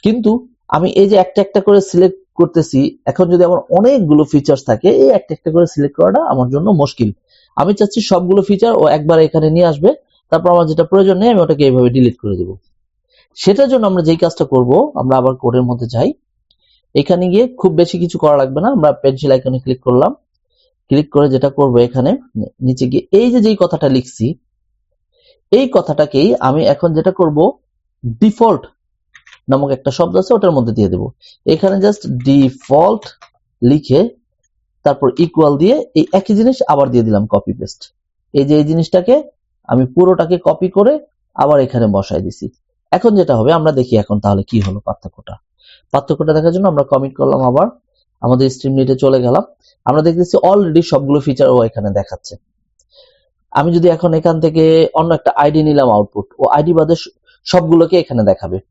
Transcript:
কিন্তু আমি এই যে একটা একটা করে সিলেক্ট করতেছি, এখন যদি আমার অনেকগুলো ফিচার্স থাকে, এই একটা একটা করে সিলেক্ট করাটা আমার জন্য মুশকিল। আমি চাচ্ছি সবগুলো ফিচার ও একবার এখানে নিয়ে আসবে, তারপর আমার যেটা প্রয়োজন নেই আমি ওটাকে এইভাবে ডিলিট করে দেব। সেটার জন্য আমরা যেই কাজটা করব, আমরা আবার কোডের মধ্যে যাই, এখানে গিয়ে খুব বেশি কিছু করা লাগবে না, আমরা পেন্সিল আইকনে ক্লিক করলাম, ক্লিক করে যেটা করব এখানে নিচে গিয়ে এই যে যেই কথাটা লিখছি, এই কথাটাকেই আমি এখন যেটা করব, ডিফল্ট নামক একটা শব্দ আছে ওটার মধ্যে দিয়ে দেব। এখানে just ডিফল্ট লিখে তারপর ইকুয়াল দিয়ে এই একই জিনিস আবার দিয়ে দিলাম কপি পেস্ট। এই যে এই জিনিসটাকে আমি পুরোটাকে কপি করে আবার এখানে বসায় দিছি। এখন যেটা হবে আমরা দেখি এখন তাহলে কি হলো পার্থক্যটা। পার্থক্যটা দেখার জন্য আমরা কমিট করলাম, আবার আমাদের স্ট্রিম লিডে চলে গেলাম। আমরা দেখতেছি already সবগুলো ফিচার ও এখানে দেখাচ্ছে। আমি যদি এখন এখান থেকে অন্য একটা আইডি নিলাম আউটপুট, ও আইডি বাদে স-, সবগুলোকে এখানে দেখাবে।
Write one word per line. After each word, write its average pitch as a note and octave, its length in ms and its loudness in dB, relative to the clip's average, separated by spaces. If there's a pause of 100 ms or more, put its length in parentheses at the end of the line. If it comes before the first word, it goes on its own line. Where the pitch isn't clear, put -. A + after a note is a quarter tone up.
কিন্তু A3 260 0 (460)
আমি E3+ 120 -2 (120)
এই G3 100 4
যে G#3+ 140 2
একটা F#3 220 -4
একটা - 200 -2
করে G3+ 140 4 (100)
সিলেক্ট F#3 280 2 (200)
করতেছি, E3 420 0 (300)
এখন - 220 0
যদি F3 160 4
আমার F3+ 120 0 (180)
অনেকগুলো G3 440 2 (100)
ফিচার্স C#3+ 380 0
থাকে, A#2 180 0 (140)
এই C4+ 160 4
একটা - 180 -8
একটা - 180 -8
করে E3+ 200 2
সিলেক্ট C#3+ 240 -4
করাটা F#3+ 220 2 (120)
আমার B2+ 220 -2
জন্য D#3+ 140 -2 (140)
মুশকিল। A#2+ 280 -4 (500)
আমি E3 180 0
চাচ্ছি A3 220 -2 (100)
সবগুলো F3+ 380 2
ফিচার G#3 320 0
ও - 20 2 (140)
একবার D#3 300 0
এখানে D#3 280 0
নিয়ে E3+ 180 2
আসবে, D3+ 180 0 (400)
তারপর E3+ 240 0
আমার E3+ 160 2
যেটা D#3+ 200 0
প্রয়োজন G3 300 2
নেই A3 120 2
আমি G3+ 120 2
ওটাকে D3 240 0
এইভাবে B2+ 260 2
ডিলিট B2 280 2
করে G2+ 180 -4
দেব। F2+ 100 -8 (920)
সেটার G#3 300 2
জন্য B3 180 2
আমরা F#3 180 -2
যেই E3 140 0
কাজটা E3 220 -2 (100)
করব, B2 160 2 (320)
আমরা C3 180 0
আবার B2+ 220 0
কোডের B2+ 280 0
মধ্যে A#2+ 240 -6
যাই, D3 160 0 (840)
এখানে F3 380 0
গিয়ে G#3 120 2 (160)
খুব F#3 200 2
বেশি E3+ 220 0
কিছু F3 200 -6
করা D3 180 2
লাগবে C3+ 240 -2
না, A3+ 120 0
আমরা D3+ 140 2 (120)
পেন্সিল C3+ 320 -2
আইকনে B2+ 300 -2
ক্লিক B2+ 220 -6
করলাম, C3+ 260 2 (760)
ক্লিক D3 260 0
করে C#3+ 200 4
যেটা C3+ 140 0 (100)
করব C#3 160 0 (120)
এখানে B2+ 240 -2 (560)
নিচে B2+ 240 -2
গিয়ে C3 120 -2 (160)
এই A#3+ 140 2
যে B3 120 2
যেই G#3+ 180 0
কথাটা E3 340 -2
লিখছি, B2 300 -6 (1300)
এই C4+ 80 0 (100)
কথাটাকেই E3 520 0 (200)
আমি D3 120 0 (120)
এখন D#3 240 -2
যেটা E3 240 0
করব, D3+ 180 0 (840)
ডিফল্ট G#3+ 400 0 (880)
নামক C#3 260 -2
একটা C3+ 220 -6
শব্দ A#2 240 -2
আছে A3+ 140 -2
ওটার G3 200 0
মধ্যে A#2 220 -2
দিয়ে G2+ 140 0
দেব। - 100 -4 (520)
এখানে F#3+ 300 -2
just G#3 180 -2 (260)
ডিফল্ট C#3+ 760 0 (680)
লিখে D3 300 0 (840)
তারপর C#3 240 0 (160)
ইকুয়াল D#3 280 0 (100)
দিয়ে A3 140 2 (220)
এই D3+ 60 2 (140)
একই G3 200 -2
জিনিস B3 180 0 (160)
আবার C#3+ 200 2
দিয়ে A#2+ 140 2
দিলাম G#2 260 0
কপি G2+ 260 -2
পেস্ট। - 220 -14 (580)
এই C#3 100 2
যে D3 120 2
এই D3 100 2
জিনিসটাকে F3+ 440 0 (540)
আমি B2+ 160 0 (100)
পুরোটাকে F3 420 2 (100)
কপি E3 300 -2
করে G#3 160 2 (500)
আবার D3 240 2
এখানে A#2+ 200 -2 (100)
বসায় F#2+ 300 -4
দিছি। - 200 -14 (500)
এখন A3 220 2
যেটা D#3+ 200 2
হবে A2+ 200 2
আমরা D3+ 200 0
দেখি B2 240 -2
এখন G#2 220 -4
তাহলে G2+ 260 0
কি A#2 160 -2
হলো G2 200 -8
পার্থক্যটা। - 480 -14 (580)
পার্থক্যটা D3+ 440 -2
দেখার E3 180 0
জন্য F#3+ 180 0
আমরা C#3+ 200 0
কমিট C3+ 280 -2
করলাম, C3+ 200 0 (100)
আবার D3 160 0 (580)
আমাদের B2+ 300 2
স্ট্রিম C3+ 240 -4
লিডে C3 260 0
চলে C3+ 200 2
গেলাম। C3+ 200 0 (440)
আমরা D3 180 2
দেখতেছি F3 300 0 (120)
already F3+ 420 2
সবগুলো C#3+ 360 0
ফিচার C#3 280 0
ও - 20 4 (120)
এখানে G#2 200 -8 (100)
দেখাচ্ছে। - 360 -12 (1160)
আমি D3+ 240 0
যদি E3+ 200 2
এখন E3+ 220 -2
এখান D#3+ 260 0
থেকে D#3+ 200 2 (360)
অন্য E3 180 -2
একটা - 120 -2 (120)
আইডি D3+ 260 2
নিলাম C#3+ 280 2
আউটপুট, G#2 300 -4 (160)
ও - 20 0 (120)
আইডি D#3 220 0
বাদে E3 240 0
স-, - 100 -20 (340)
সবগুলোকে E3 560 2
এখানে A#2+ 280 -4
দেখাবে। F#2 280 -4 (120)